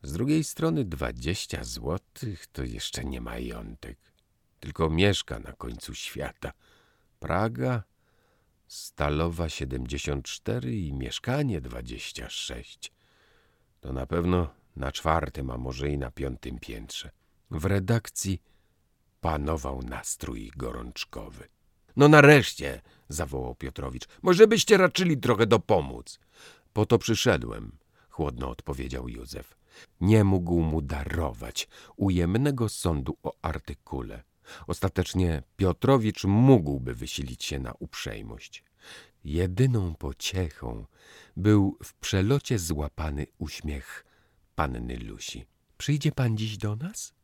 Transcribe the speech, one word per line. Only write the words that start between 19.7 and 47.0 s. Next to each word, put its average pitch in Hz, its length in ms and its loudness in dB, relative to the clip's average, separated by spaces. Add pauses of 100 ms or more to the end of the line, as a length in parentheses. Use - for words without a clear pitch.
nastrój 60 760 -10
gorączkowy. 60 920 -10 (480)
„No 143 120 8
nareszcie”, 139 720 8 (280)
zawołał 67 460 -6
Piotrowicz, 65 520 -10 (140)
„może 185 260 10
byście 214 300 6
raczyli 180 400 4
trochę 113 300 4
dopomóc?” 80 720 2 (540)
„Po 107 120 4
to 117 120 6
przyszedłem”, 58 800 0 (320)
chłodno 65 400 -4
odpowiedział 64 600 -8
Józef. - 480 -14 (440)
Nie 104 220 8
mógł 87 380 4
mu 80 200 2
darować 69 840 -4 (280)
ujemnego 104 720 2
sądu 71 540 -2
o - 180 -6
artykule. 64 840 -8 (440)
Ostatecznie 90 760 0 (140)
Piotrowicz 107 640 2
mógłby 90 720 6
wysilić 60 480 -8
się 69 160 -4
na 60 200 -8
uprzejmość. - 840 -12 (600)
Jedyną 90 720 2
pociechą 69 880 -6 (520)
był 101 460 4
w - 100 -20
przelocie 110 640 0
złapany 76 680 -4 (100)
uśmiech - 680 -8 (500)
panny 62 420 -4
Lusi. 55 480 -12 (320)
„Przyjdzie 147 340 0
pan 113 260 0
dziś 107 200 -4
do 107 180 -4
nas?” 165 380 -10 (100)